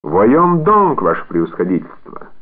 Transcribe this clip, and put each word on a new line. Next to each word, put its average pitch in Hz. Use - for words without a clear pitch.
Voyons 147
donc, 196
ваше 82
превосходительство. -